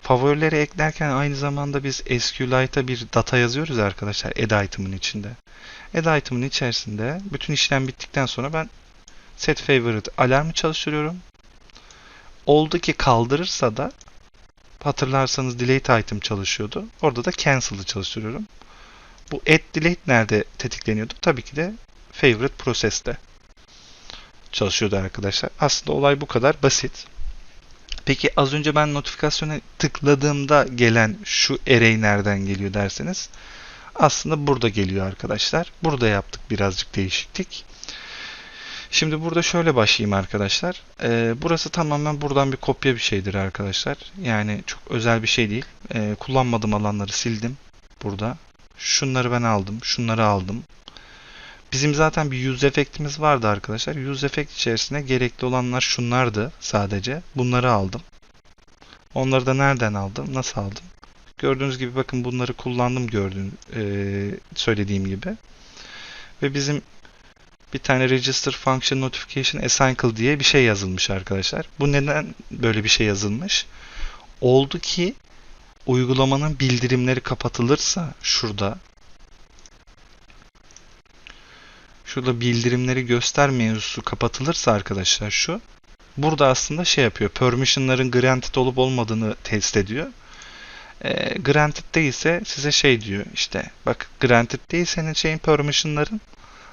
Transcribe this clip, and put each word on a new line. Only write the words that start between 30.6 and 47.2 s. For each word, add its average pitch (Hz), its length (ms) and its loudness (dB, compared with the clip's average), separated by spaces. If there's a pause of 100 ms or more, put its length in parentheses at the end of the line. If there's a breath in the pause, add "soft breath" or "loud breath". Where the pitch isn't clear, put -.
gelen 113 480 4
şu - 440 0
array 113 340 6
nereden 101 440 2
geliyor 98 280 -4
derseniz 101 560 -4 (680 loud breath)
aslında 151 520 2
burada 123 220 2
geliyor 95 380 0
arkadaşlar. 110 640 -2 (120)
Burada 139 240 2
yaptık 101 340 0 (100)
birazcık 98 440 -2
değişiklik. - 680 -6 (1300 loud breath)
Şimdi 156 300 0
burada 165 200 0
şöyle 165 340 2
başlayayım 107 380 4
arkadaşlar. 101 680 0 (220)
Ee, 117 340 2
burası 160 320 -2
tamamen 151 520 -2
buradan 139 300 2
bir 131 60 -4
kopya 131 380 0
bir 113 40 -6
şeydir 98 340 -2
arkadaşlar. 98 640 -4 (240)
Yani 107 460 -2
çok - 120 -10 (100)
özel 117 320 2
bir 113 60 -4
şey 113 220 2
değil. 113 160 -4 (280)
Ee, 107 260 -2
kullanmadığım 117 540 0
alanları 104 380 -2
sildim 117 460 -4 (460)